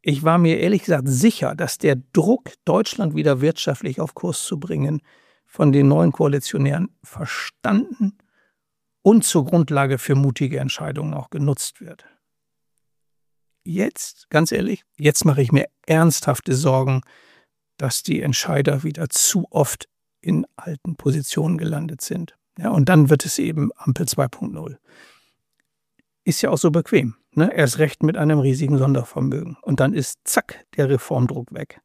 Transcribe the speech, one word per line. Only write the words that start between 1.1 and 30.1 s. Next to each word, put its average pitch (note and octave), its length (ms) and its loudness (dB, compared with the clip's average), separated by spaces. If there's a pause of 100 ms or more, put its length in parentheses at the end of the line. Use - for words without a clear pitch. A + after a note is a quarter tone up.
dass D#3+ 220 -6
der C#3+ 180 2 (160)
Druck, G3 400 2 (120)
Deutschland F3 520 -2
wieder D3 240 0
wirtschaftlich C#3+ 600 -4
auf D3+ 140 -8
Kurs - 300 -6
zu D#3+ 160 -8
bringen, D3+ 420 -4 (420)
von - 280 2
den C#3 160 6
neuen D3+ 240 4
Koalitionären C#3+ 760 0 (120)
verstanden - 1120 -4 (840)
und G#3 220 6
zur D#3 200 2
Grundlage C#3 540 2
für - 160 0
mutige C3+ 460 0
Entscheidungen D3 540 -6
auch C#3 160 -10
genutzt C#3+ 500 -4
wird. E3+ 240 -20 (1600)
Jetzt, - 640 -6
ganz D#3+ 220 2
ehrlich, - 320 -4 (120)
jetzt D3+ 280 2
mache C#3+ 180 4
ich A#2+ 80 0
mir C#3 160 2 (200)
ernsthafte D#3+ 680 2
Sorgen, C3 460 0 (760)
dass - 260 -4
die - 200 -2
Entscheider C#3+ 640 -2
wieder D#3+ 240 -6
zu - 420 0
oft - 380 -2 (320)
in D#3+ 260 -2 (100)
alten D#3+ 400 -10
Positionen D#3 600 -2
gelandet D#3+ 420 -6
sind. F3 360 -10 (220)
Ja, A3 120 -4
und D#3 180 4
dann D3+ 220 6
wird D3 160 4
es - 120 -6
eben D#3 380 -2
Ampel C3+ 300 -2
zwei C3 220 -4
Punkt - 260 -10
null. E2 240 -14 (1500)
Ist - 180 0
ja - 80 0
auch D3+ 80 0
so E3 140 2
bequem, D3 420 0 (180)
ne? E3+ 220 2
Erst C#3 240 0
recht D3+ 240 0
mit D#3 140 0
einem D3+ 240 2
riesigen C3+ 380 2
Sondervermögen. C3+ 840 -2
Und - 160 -2
dann C#3 160 2
ist, - 300 -6